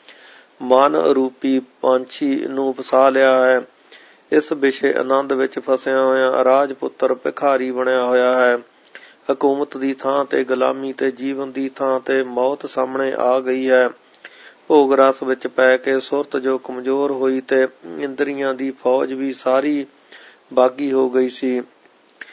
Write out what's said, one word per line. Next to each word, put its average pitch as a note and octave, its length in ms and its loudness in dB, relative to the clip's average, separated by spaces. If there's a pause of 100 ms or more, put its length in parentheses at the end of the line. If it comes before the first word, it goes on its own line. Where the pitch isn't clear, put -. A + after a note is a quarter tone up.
(640)
ਮਨ C3+ 340 4
ਰੂਪੀ C3+ 640 0
ਪੰਛੀ C3 840 -2
ਨੂੰ C3+ 280 -4
ਫਸਾ C3 340 2
ਲਿਆ C3 360 4
ਹੈ। B2+ 180 2 (680)
ਇਸ D3+ 200 2
ਵਿਸ਼ੇ C#3 420 0
ਆਨੰਦ C3+ 380 0
ਵਿੱਚ C3 260 -2
ਫਸਿਆ C3+ 460 -2
ਹੋਇਆ C3 400 2
ਰਾਜ C3+ 280 2
ਪੁੱਤਰ C3 420 -4
ਭਿਖਾਰੀ C3+ 560 -2
ਬਣਿਆ B2+ 340 0
ਹੋਇਆ B2+ 280 2
ਹੈ। B2 260 2 (760)
ਹਕੂਮਤ C#3 440 -2
ਦੀ C3+ 180 -2
ਥਾਂ C3+ 300 -2
ਤੇ C3+ 200 -2
ਗੁਲਾਮੀ C3 480 -2
ਤੇ C3+ 180 -2
ਜੀਵਨ C3+ 420 -8
ਦੀ C3+ 160 -6
ਥਾਂ C3 320 -2
ਤੇ C3+ 220 -2
ਮੌਤ B2+ 440 -4
ਸਾਹਮਣੇ C3 520 -4
ਆ B2+ 220 2
ਗਈ C3 300 -2
ਹੈ। B2+ 200 4 (800)
ਭੋਗ C#3 260 6
ਰਸ C3+ 280 4
ਵਿੱਚ B2+ 240 -4
ਪੈ B2+ 300 4
ਕੇ C3+ 240 -2
ਸੁਰਤ C#3+ 360 -4
ਜੋ C3 220 -2
ਕਮਜ਼ੋਰ C3 540 -4
ਹੋਈ C3 280 0
ਤੇ C3 280 2 (300)
ਇੰਦਰੀਆਂ C#3 560 -4
ਦੀ C3+ 160 -6
ਫੌਜ C3 420 -2
ਵੀ C3+ 200 -4
ਸਾਰੀ C3+ 540 -2 (640)
ਬਾਗੀ B2+ 400 0
ਹੋ C3 180 2
ਗਈ B2+ 180 0
ਸੀ। B2 340 -4 (720)